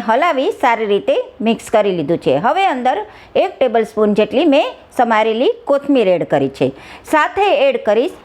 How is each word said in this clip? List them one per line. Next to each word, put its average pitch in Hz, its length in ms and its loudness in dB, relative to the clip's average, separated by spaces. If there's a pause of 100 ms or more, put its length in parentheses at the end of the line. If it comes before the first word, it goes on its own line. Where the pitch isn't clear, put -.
હલાવી 302 420 0 (120)
સારી 226 320 0
રીતે 202 200 0 (320)
મિક્સ 226 280 -2
કરી 202 240 2
લીધું 156 260 -2
છે. 143 220 2
હવે 339 180 0 (100)
અંદર 254 240 -2 (460)
એક 381 160 -4
ટેબલસ્પૂન 214 580 0
જેટલી 220 380 2
મેં 480 180 0 (240)
સમારેલી 226 560 0 (160)
કોથમીર 277 460 0
એડ 156 80 -2 (100)
કરી 139 240 0
છે. - 160 0 (380)
સાથે 320 340 0 (220)
એડ 262 100 0 (100)
કરીશ 233 360 0